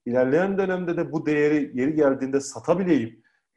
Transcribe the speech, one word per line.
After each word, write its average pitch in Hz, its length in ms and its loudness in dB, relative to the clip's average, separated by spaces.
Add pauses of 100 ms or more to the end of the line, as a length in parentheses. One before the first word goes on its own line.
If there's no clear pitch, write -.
ilerleyen 139 520 2
dönemde 185 380 -2
de 156 160 -4
bu 147 140 -4
değeri 147 480 2
yeri 131 200 0
geldiğinde 135 460 0
satabileyim, 151 840 -2 (340)